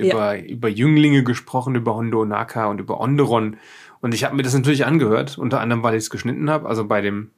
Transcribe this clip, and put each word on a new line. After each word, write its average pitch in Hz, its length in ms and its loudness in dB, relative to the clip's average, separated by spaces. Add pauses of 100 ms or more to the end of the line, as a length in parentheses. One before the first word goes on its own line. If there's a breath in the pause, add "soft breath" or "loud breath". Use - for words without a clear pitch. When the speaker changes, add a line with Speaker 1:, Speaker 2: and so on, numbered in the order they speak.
Speaker 1:
Ja. - 80 2
Speaker 2:
über, 104 360 -2
über 117 200 -4
Jünglinge 143 560 4
gesprochen, 127 500 -4
über 113 220 -2
Hondo 113 260 -2
Ohnaka 107 440 -2
und 101 140 -2
über - 200 -6
Onderon. 117 560 2 (440 loud breath)
Und 120 140 -2
ich 110 80 -2
hab 139 120 -2
mir 135 100 0
das 127 100 0
natürlich 135 320 2
angehört, 135 500 2
unter 120 240 -2
anderem, 117 220 0
weil 113 140 2
ich's - 140 -4
geschnitten 131 380 -4
hab. 151 160 0
Also 110 200 -2
bei 104 160 0
dem 101 380 -4